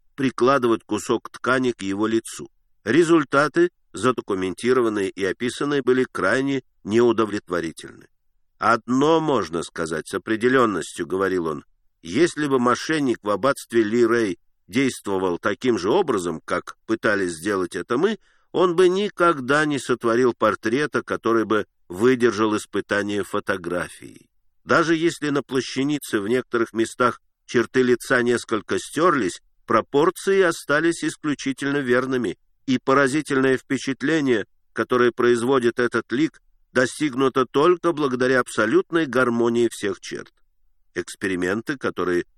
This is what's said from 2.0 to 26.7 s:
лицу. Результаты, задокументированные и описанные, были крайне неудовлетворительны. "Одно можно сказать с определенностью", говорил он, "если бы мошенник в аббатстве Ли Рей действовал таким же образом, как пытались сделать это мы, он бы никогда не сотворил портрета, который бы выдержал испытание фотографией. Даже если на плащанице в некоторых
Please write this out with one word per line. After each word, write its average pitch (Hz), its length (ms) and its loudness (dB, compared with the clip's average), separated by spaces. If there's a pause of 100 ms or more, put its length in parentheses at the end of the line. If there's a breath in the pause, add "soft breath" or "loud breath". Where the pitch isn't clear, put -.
лицу. - 440 -6 (320)
Результаты, 151 880 2 (220)
задокументированные 104 1160 0
и 95 140 -6
описанные, 123 580 -4
были 127 280 2
крайне 131 540 0 (200)
неудовлетворительны. 104 1200 0 (500)
"Одно 127 600 2
можно 98 460 0
сказать 80 420 -6
с - 80 -8
определенностью", 110 880 0
говорил 92 420 -2
он, 76 180 -8 (360)
"если 147 460 -2
бы 135 140 0
мошенник 123 640 0
в 104 80 -4
аббатстве 117 520 0
Ли 113 240 2
Рей 110 320 0 (300)
действовал 95 720 -2
таким 113 400 0
же 90 120 -2
образом, 104 540 0
как - 320 -6 (100)
пытались 101 460 -2
сделать 90 420 -4
это 98 240 -4
мы, 202 220 0 (320)
он 170 240 0
бы 185 120 6
никогда 170 760 0
не 147 160 -2
сотворил 120 520 2
портрета, 113 720 0
который 110 420 0
бы 104 220 0 (220)
выдержал 110 680 2
испытание 101 680 -4
фотографией. 87 1080 -8 (340)
Даже 156 300 2
если 156 360 -2
на 143 120 -2
плащанице 131 800 -4
в 101 80 -4
некоторых 117 440 -2